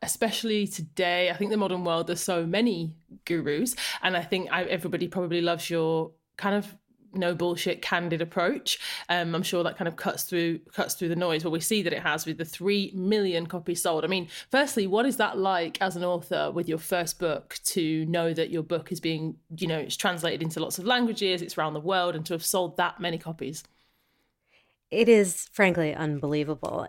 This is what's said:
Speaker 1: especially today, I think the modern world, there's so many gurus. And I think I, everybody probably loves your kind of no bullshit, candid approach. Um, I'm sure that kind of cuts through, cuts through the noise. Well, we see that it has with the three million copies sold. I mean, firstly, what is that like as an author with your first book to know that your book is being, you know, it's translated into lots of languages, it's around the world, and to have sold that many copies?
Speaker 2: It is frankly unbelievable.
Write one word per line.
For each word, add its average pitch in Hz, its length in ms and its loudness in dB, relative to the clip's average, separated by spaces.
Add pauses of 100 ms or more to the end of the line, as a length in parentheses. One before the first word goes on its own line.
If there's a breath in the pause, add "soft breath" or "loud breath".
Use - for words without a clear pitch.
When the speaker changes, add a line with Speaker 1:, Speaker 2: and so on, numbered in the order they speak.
Speaker 1:
especially 214 680 0
today, 175 600 2
I 175 60 0
think 202 160 0
the 214 80 2
modern 180 260 0
world, 170 220 2
there's 170 160 -2
so 170 240 0
many 170 480 2 (320)
gurus. 160 480 0 (260 loud breath)
And 185 160 2
I 170 60 0
think 185 280 -2
I, 175 120 0
everybody 175 460 -2
probably 170 340 -2
loves 170 260 0
your 160 440 0 (260)
kind 202 160 0
of 208 200 -2 (400)
no 180 200 0
bullshit, 170 460 0
candid 170 400 0
approach. 180 580 0 (300 loud breath)
Um, 170 260 0
I'm 175 80 0
sure 175 220 0
that 160 140 -4
kind 170 100 0
of 165 80 -8
cuts - 280 -4
through, 170 340 0 (160)
cuts - 220 -2
through 175 120 -2
the 170 80 0
noise. 165 280 0
Well, 165 80 -2
we 165 80 0
see 214 200 2
that 165 140 0
it - 80 -6
has 156 240 0
with 160 100 -6
the 165 80 -6
three 196 500 -2
million 185 520 0
copies 170 340 -4
sold. 160 240 0
I 160 40 0
mean, 180 200 0 (220 loud breath)
firstly, 262 360 2
what 214 200 4
is 262 100 0
that 214 220 0
like 180 420 0
as 185 160 0
an 175 80 -4
author 165 460 0
with 165 180 -4
your 160 80 0
first 170 420 -2
book 156 480 -4
to 160 380 0
know 165 300 2
that 160 160 0
your 160 140 -2
book 160 280 -4
is 170 80 -4
being, 160 360 -4 (200)
you 180 100 -4
know, 160 120 0
it's - 180 -6
translated 165 460 0
into 160 180 -4
lots - 180 -4
of 180 60 -6
languages, 208 560 2
it's - 160 -8
around 156 160 0
the 151 80 -4
world, 175 360 0
and 160 100 -6
to 180 80 -4
have 165 100 -4
sold 180 320 0
that - 240 0
many 175 160 -2
copies? 160 480 -8 (1200)
Speaker 2:
It 220 200 6
is 208 420 6
frankly 170 420 4
unbelievable. 151 960 -2